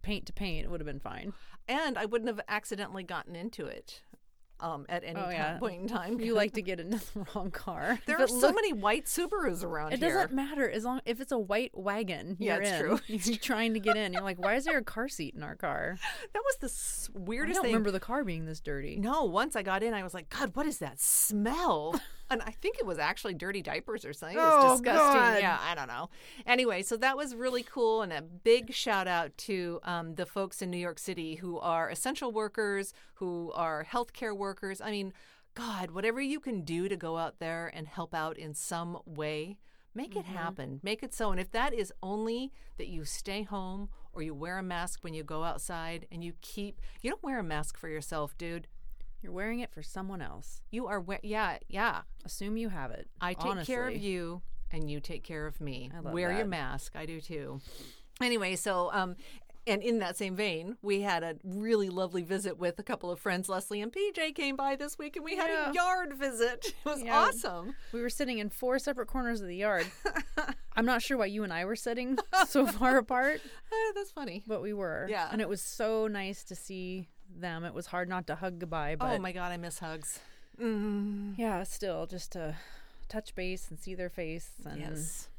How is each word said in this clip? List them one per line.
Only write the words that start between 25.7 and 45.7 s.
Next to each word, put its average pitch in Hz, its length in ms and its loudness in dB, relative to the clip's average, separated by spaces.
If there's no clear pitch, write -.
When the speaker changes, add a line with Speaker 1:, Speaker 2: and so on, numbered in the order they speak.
Speaker 2:
don't 139 140 -4
know. 131 240 -6
Anyway, 233 380 4
so 233 140 0
that 262 200 4
was 277 160 -4
really 247 300 0
cool, 220 400 2
and 175 100 -4
a 147 80 -2
big 226 500 6
shout 196 360 2
out 170 280 2
to, 175 320 0
um, 170 320 -4
the 175 140 -2
folks 190 340 -4
in 185 80 -2
New 175 80 -2
York 175 220 -4
City 160 380 -4
who 175 200 -6
are 165 320 2
essential 247 420 -2
workers, 208 600 0
who 175 400 -4
are 160 280 0
healthcare 233 540 -2
workers. 196 420 -4
I 214 120 -6
mean, 196 200 -2
God, 202 340 -4
whatever 220 320 0
you 285 180 0
can 233 220 -2
do 165 260 0
to 196 80 0
go 165 220 -4
out 165 220 -4
there 165 340 -4
and 156 140 -8
help 165 260 -6
out 160 240 -2
in 156 160 -8
some 170 540 -4
way, 156 500 -4
make 233 200 -8
it 196 100 -2
Speaker 1:
Mm-hmm. 185 100 -8
Speaker 2:
happen. 147 480 -6
Make 214 180 -2
it 254 140 -8
so. 214 160 2
And 180 100 4
if 180 80 -4
that 233 240 2
is 233 180 -2
only 226 480 -2
that - 120 -6
you 160 160 -4
stay 202 360 -4
home 196 480 -4
or 165 80 -8
you 156 140 -4
wear 170 240 -4
a 190 40 -4
mask 175 400 -2
when 160 120 -6
you 156 80 -6
go 156 200 -2
outside 170 680 -4